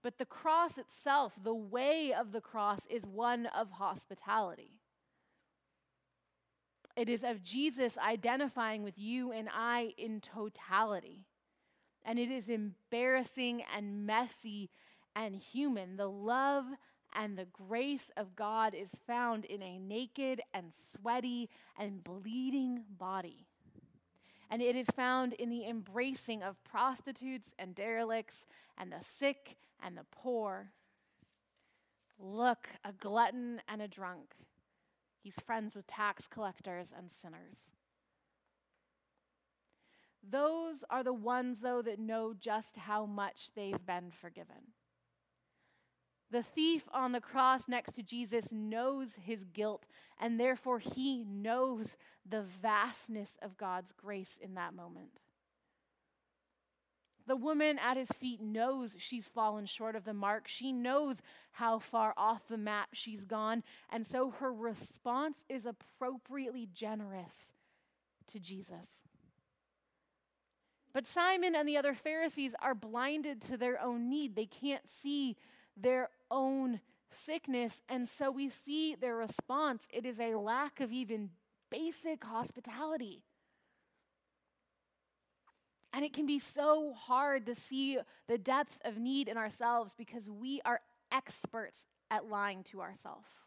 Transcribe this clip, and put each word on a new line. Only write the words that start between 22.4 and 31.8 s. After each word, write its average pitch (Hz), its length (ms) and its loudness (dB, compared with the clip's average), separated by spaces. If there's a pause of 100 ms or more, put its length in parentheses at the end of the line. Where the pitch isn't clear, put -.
body. 185 500 -4 (1000)
And 233 120 2
it 247 140 6
is 254 200 2
found 254 380 4
in 240 160 -2
the 233 180 -2
embracing 226 760 -2
of 190 220 -6
prostitutes 254 960 -2
and 185 160 -8
derelicts 226 680 -2 (320)
and 180 140 -10
the 170 120 -10 (140)
sick 277 400 -2 (240)
and 175 160 -10
the 160 140 -14
poor. 202 600 -4 (1500)